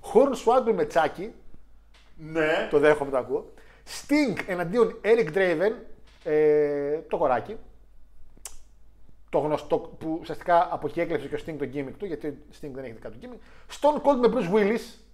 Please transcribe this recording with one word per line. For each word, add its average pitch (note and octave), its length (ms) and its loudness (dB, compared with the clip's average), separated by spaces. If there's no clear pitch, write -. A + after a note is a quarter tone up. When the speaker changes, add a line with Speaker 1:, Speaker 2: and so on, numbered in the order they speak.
Speaker 1:
Hornswoggle A#3+ 600 4
με E3 180 0
Chucky. E3 360 0
Speaker 2:
Ναι. D#3+ 540 0
Speaker 1:
Το D3+ 80 4
δέχομαι, D3 320 4
το C3+ 60 -2
ακούω. B2 360 -4
Sting C#4+ 600 0
εναντίον F#3+ 580 0
Eric A3 300 4
Draven, F#3 380 2
ε, D3+ 760 2
το E3 180 -6
κοράκι. D3+ 400 0
Το D#3+ 80 0
γνωστό, D3+ 400 -2
που D#3+ 420 -8
ουσιαστικά E3+ 520 2
από D3+ 140 -6
εκεί D#3+ 140 -4
έκλεψε C#3+ 280 -4
και C#3 60 -8
ο C#3+ 120 -6
Sting D#3+ 120 -10
το C3+ 160 -6
gimmick C3+ 240 -8
του, G3+ 80 -10
γιατί D#3 200 -8
ο C#3+ 80 -8
Sting D3 120 -12
δεν C3+ 120 -12
έχει A#2 80 -12
δικά A2+ 180 -14
του - 120 -18
gimmick. - 580 -20
Stone D4 220 4
Cold B3 260 4
με - 60 -
Bruce G3 200 0
Willis. G#3+ 260 4